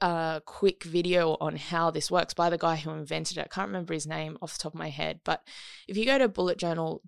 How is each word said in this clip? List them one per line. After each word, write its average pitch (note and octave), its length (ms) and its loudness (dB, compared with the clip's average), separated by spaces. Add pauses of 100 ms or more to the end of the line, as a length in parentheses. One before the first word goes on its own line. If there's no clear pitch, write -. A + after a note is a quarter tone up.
uh, E3 400 0
quick - 440 0
video E3+ 560 4
on D#3 160 -2
how E3 340 2
this D#3+ 220 -2
works E3+ 220 2
by E3+ 140 4
the E3+ 100 2
guy E3 180 2
who D#3 140 -6
invented D#3+ 480 -4
it. - 20 -4
I C#3+ 80 -6
can't F#3+ 180 -4
remember F#3 260 -6
his D3+ 140 -4
name D#3 340 -6
off F3 120 -10
the - 100 -8
top D#3+ 120 -8
of E3 40 -10
my D#3+ 120 -6
head, D3+ 340 -6
but - 180 -2 (460)
if F#3+ 80 -6
you G#3+ 80 0
go C4+ 140 4
to B3+ 100 6
bullet F3+ 300 0
journal D#3+ 500 -2